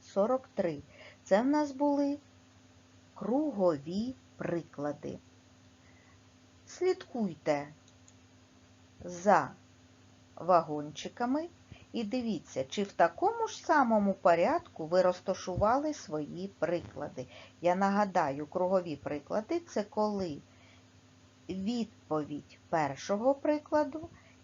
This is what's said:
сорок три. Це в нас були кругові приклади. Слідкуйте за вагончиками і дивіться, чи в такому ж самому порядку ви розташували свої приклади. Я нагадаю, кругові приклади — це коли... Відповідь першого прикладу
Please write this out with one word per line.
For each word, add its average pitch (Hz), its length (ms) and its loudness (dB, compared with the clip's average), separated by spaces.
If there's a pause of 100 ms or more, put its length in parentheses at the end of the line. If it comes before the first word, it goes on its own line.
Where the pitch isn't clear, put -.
сорок 247 520 0
три. 165 280 -2 (420)
Це 196 180 4
в 254 40 2
нас 294 260 2
були 285 460 0 (960)
кругові 202 1000 0 (220)
приклади. 147 840 -6 (1500)
Слідкуйте 170 1080 -2 (1300)
за 175 460 4 (840)
вагончиками 170 1120 0 (440)
і 233 120 -4
дивіться, 208 600 -4
чи 202 180 -4
в 196 100 -4
такому 427 560 2
ж - 160 -12
самому 226 500 4
порядку 180 720 2
ви 180 160 4
розташували 196 920 0
свої 156 540 -8
приклади. 156 800 -6 (340)
Я 175 140 4
нагадаю, 185 720 2
кругові 180 500 0
приклади — 180 720 -4
це 208 160 -4
коли... 202 580 -4 (1080)
Відповідь 185 1080 -6 (100)
першого 190 640 0
прикладу 302 760 -2 (360)